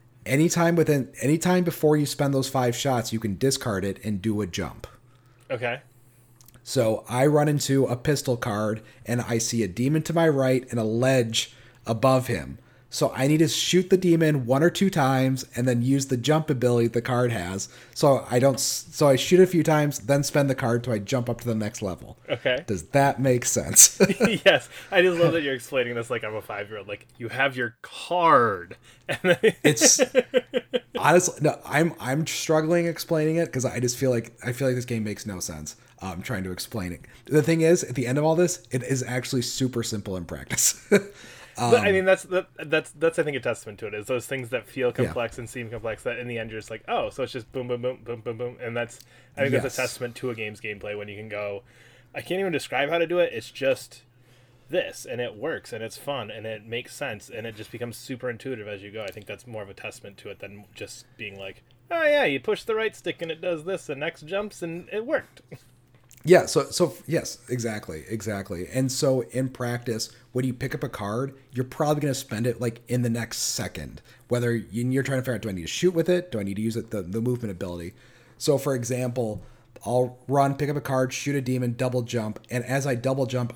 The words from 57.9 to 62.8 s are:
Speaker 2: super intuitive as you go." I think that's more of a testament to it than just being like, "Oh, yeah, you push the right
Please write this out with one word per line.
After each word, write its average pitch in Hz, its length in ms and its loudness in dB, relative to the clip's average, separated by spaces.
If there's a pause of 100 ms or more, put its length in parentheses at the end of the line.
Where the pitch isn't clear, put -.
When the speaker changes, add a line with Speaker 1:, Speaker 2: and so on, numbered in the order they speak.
Speaker 2:
super 127 320 -8
intuitive 117 380 -8
as 101 160 -10
you 101 80 -16
go." 107 140 -10
I 95 80 -8
think 104 140 -16
that's 104 200 -14
more 110 160 -12
of 98 80 -14
a 95 40 -16
testament - 440 -16
to 104 120 -16
it 95 100 -16
than 101 240 -16 (100)
just - 320 -16 (100)
being 98 220 -12
like, 98 240 -14 (260)
"Oh, 339 160 -2
yeah, 294 200 4
you 139 160 0
push - 240 -4
the 220 100 -2
right 220 220 -2